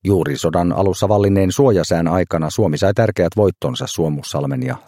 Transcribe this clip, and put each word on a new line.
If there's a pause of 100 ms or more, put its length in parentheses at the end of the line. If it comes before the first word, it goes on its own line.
Juuri
sodan
alussa
vallinneen
suojasään
aikana
Suomi
sai
tärkeät
voittonsa
Suomussalmen
ja (120)